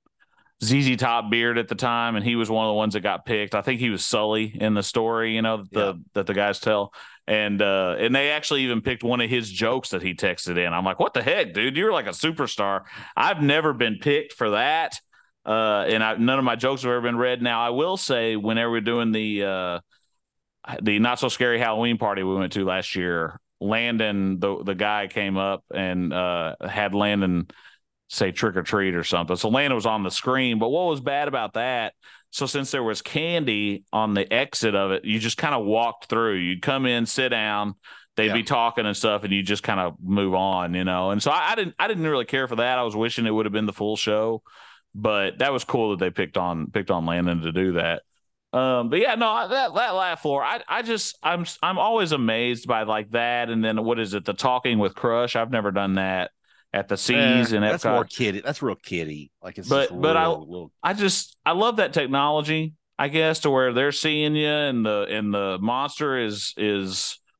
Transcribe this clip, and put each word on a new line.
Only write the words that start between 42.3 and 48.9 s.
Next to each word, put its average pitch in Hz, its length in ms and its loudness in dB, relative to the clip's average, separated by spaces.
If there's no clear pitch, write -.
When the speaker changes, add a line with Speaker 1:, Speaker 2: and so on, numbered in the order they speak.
Speaker 1:
for 120 80 -6
that. 123 220 2
I 123 40 0
was 107 140 -4
wishing 113 300 0
it 110 40 2
would 107 160 2
have 101 60 -4
been 107 140 0
the 98 60 -2
full 107 240 -4
show, 110 460 0
but 104 440 0
that 139 140 2
was 123 120 -2
cool 113 260 0
that 95 80 0
they 92 120 0
picked 92 260 -2
on, 87 340 -2
picked 101 200 -2
on 85 160 0
Landon 87 360 2
to 82 100 -4
do 92 200 2
that. 85 300 0
Um, 127 380 2